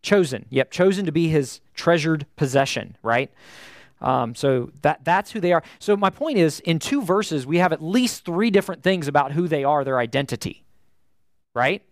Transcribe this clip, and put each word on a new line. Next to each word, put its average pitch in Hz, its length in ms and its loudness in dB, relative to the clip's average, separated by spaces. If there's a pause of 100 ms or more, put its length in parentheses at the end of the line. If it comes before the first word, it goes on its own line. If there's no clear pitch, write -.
Chosen. 160 480 0
Yep, 131 220 0
chosen 190 340 2
to 156 80 -4
be 165 160 2
his 147 320 -2 (140)
treasured 160 500 2 (100)
possession, 135 680 -2
right? 120 300 0 (680)
Um, 123 340 -2
so 131 340 0 (120)
that, 147 240 0
that's 180 260 0
who - 80 -8
they 175 140 2
are. 160 100 2 (160)
So 208 160 2
my 202 140 2
point 285 280 -4
is, 160 220 4
in 165 180 -2
two 277 240 -2
verses, 170 460 -2
we 165 120 0
have 175 120 2
at 156 100 -4
least 220 440 -2
three 196 260 0
different 175 320 0
things 180 240 0
about 139 240 -4
who 170 160 -2
they 151 160 -2
are, 139 220 2
their 131 120 -2
identity, 120 680 -4 (880)
right? 139 380 0